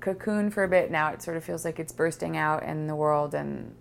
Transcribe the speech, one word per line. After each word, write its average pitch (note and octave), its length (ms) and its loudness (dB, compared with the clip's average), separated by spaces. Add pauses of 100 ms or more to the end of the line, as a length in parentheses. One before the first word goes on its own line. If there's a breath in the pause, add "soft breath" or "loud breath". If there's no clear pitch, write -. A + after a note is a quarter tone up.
cocoon G#3 500 0
for G#3 140 0
a F#3 40 2
bit, F3+ 220 6
now D#3 220 2
it - 80 -10
sort E3+ 160 -4
of D#3+ 80 -6
feels E3+ 220 -6
like D#3+ 120 -2
it's D#3+ 140 -6
bursting E3 460 0
out D#3 240 2
in D#3 240 -4
the D3+ 80 -2
world, D3 400 2
and, C#3+ 460 -6